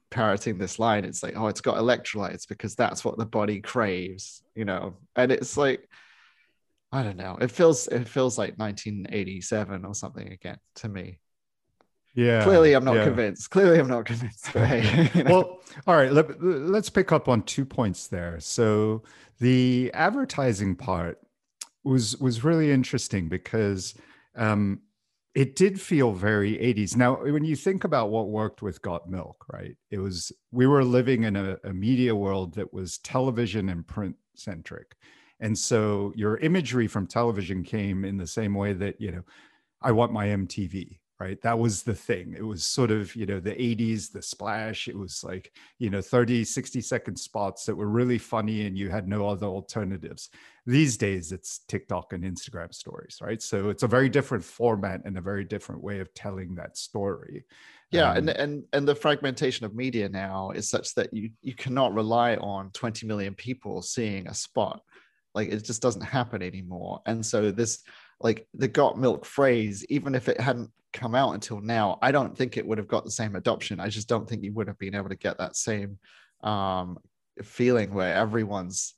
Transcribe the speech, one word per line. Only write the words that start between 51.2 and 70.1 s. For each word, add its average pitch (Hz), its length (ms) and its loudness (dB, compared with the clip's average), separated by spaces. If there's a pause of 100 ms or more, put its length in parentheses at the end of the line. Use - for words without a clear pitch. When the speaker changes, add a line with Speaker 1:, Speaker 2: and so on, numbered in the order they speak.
Speaker 2:
it's - 360 -12
TikTok 92 440 -6
and 87 100 -8
Instagram 87 520 -10
stories, - 480 -18
right? 110 180 -6
So 101 300 -2
it's - 120 -6
a 123 60 2
very 127 220 4
different 120 340 0
format 104 600 0
and 95 100 -6
a 90 60 -6
very 98 220 -4
different 101 380 -10
way 98 180 -6
of 95 120 -12
telling 95 440 -10
that - 200 -14
story. - 680 -8 (440)
Speaker 1:
Yeah, 160 200 4
Speaker 2:
Um, - 80 2
Speaker 1:
and, 156 100 0
and, 147 360 -2 (100)
and 143 120 2
the 143 80 6
fragmentation 143 720 0
of 104 100 -8
media 117 360 -2
now 95 400 -6
is 107 180 -8
such - 280 -4
that - 180 -2
you, 110 160 -8 (100)
you 131 140 -10
cannot 127 400 -2
rely 113 420 2
on 98 360 -6
twenty 110 340 -8
million 101 280 -6
people 104 460 -10
seeing 101 480 -6
a - 60 -12
spot. - 480 -4 (500)
Like, 104 200 -2
it 107 120 -4
just 113 160 -6
doesn't 117 220 0
happen 113 400 -4
anymore. 92 640 -10
And 113 180 -2
so 107 280 0
this, 113 320 -4 (340)
like, 113 340 -2
the 127 140 -2
Got 131 320 2
Milk 120 260 0
phrase, 113 640 2
even 139 280 -2